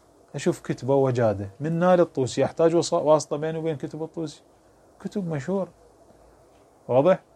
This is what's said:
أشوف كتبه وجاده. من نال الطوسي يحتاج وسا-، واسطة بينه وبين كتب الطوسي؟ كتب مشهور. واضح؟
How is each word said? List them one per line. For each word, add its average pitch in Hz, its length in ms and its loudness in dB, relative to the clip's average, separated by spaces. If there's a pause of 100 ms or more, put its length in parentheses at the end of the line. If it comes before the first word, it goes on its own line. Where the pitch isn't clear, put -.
(360)
أشوف 151 240 -2
كتبه 139 360 -2
وجاده. 117 540 2 (100)
من 160 200 -4
نال 180 200 4
الطوسي 135 420 0
يحتاج 165 340 2
وسا-، 170 180 2
واسطة 151 440 2
بينه 160 220 -4
وبين 160 160 -4
كتب 156 280 -10
الطوسي؟ 160 400 -10 (560)
كتب 190 280 -8
مشهور. 165 400 -4 (1200)
واضح؟ 143 320 4 (160)